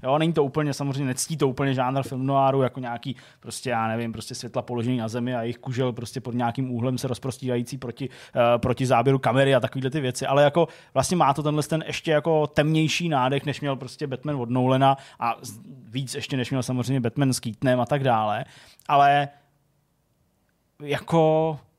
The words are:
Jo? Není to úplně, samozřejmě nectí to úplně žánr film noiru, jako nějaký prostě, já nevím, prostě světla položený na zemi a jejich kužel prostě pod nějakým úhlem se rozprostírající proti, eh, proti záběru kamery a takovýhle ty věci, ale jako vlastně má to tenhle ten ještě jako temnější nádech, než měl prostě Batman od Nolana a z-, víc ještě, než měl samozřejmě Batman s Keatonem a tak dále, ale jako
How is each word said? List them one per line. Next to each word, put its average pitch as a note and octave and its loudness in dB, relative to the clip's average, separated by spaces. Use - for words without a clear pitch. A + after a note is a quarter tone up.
Jo? C3 2
Není E3 2
to D#3 4
úplně, C#3+ -2
samozřejmě C#3 -4
nectí C3 -4
to C#3 2
úplně C3+ 0
žánr C3 0
film C3 -6
noiru, C3+ 4
jako C3 -2
nějaký A#2+ -8
prostě, - -8
já A2+ 0
nevím, A#2 -4
prostě A2 -12
světla B2 -6
položený B2 -2
na A2+ -4
zemi A#2+ -4
a A#2 -2
jejich A#2+ -6
kužel B2+ -2
prostě A#2 -10
pod A#2 -10
nějakým B2 -2
úhlem B2 -2
se C3 -4
rozprostírající B2 -4
proti, B2+ -10
eh, A#2+ 4
proti B2+ 0
záběru C3 4
kamery C3+ 4
a B2 6
takovýhle C3 -4
ty D3+ -4
věci, B2+ -4
ale C#3 4
jako D3 4
vlastně C3+ 0
má C#3+ 4
to D#3 -4
tenhle D3+ 0
ten D#3+ -2
ještě D#3 -6
jako D3+ 2
temnější D#3 0
nádech, C3+ 0
než C#3+ -6
měl C#3 -4
prostě C3 -10
Batman C#3+ -6
od A#2 -6
Nolana C3 4
a A#2 -2
z-, A2 -14
víc B2+ -8
ještě, C#3 -6
než B2 -2
měl C3 -2
samozřejmě B2+ -2
Batman B2+ 0
s - -2
Keatonem B2+ 0
a A#2+ 0
tak C#3 -2
dále, A2 0
ale C#3+ 6
jako D#3 2